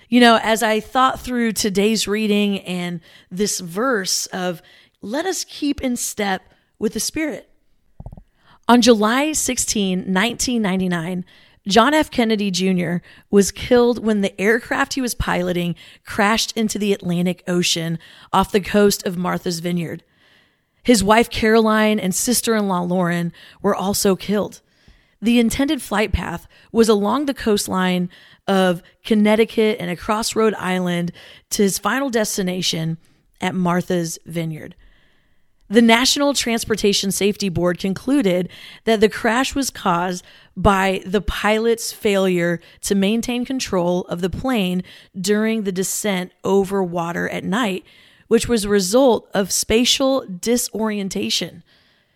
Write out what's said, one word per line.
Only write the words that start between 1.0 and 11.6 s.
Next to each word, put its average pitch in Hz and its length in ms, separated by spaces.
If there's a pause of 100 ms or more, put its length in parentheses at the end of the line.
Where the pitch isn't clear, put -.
through 233 320
today's 202 540
reading 208 520
and 175 400 (320)
this 190 280
verse 190 680
of, 180 340 (400)
"Let 269 240
us 370 180
keep - 380
in 247 140
step 202 480 (340)
with 214 160
the 226 60
Spirit." 294 500 (1160)
On 247 120
July 233 520
sixteen, 202 760
nineteen 226 560
ninety-nine, 180 640 (420)